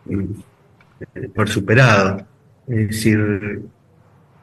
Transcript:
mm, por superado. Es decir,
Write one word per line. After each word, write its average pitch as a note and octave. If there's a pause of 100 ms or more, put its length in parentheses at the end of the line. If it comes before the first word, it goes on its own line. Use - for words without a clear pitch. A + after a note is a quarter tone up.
mm, G2 (1120)
por G#2+
superado. G2+ (400)
Es A2
decir, G#2 (800)